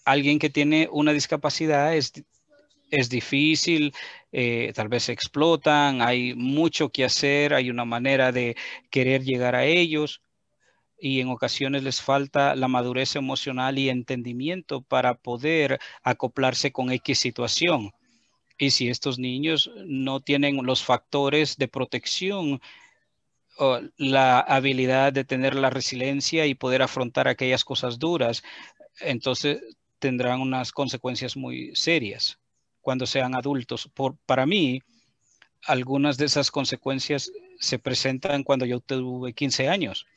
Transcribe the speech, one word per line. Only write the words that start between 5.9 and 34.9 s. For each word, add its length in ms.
hay 320
mucho 560
que 140
hacer, 500
hay 160
una 140
manera 480
de 240
querer 340
llegar 300
a 100
ellos 580
y 220
en 100
ocasiones 520
les 200
falta 520
la 140
madurez 480
emocional 600
y 100
entendimiento 920
para 320
poder 680
acoplarse 680
con 200
X 260
situación. 760
Y 120
si 200
estos 280
niños 520
no 340
tienen 360
los 180
factores 720
de 120
protección 920
o 220
la 420
habilidad 720
de 120
tener 300
la 160
resiliencia 760
y 80
poder 280
afrontar 460
aquellas 360
cosas 340
duras, 440
entonces 600
tendrán 420
unas 320
consecuencias 640
muy 380
serias 640
cuando 260
sean 280
adultos. 600
Por, 220
para 200
mí, 340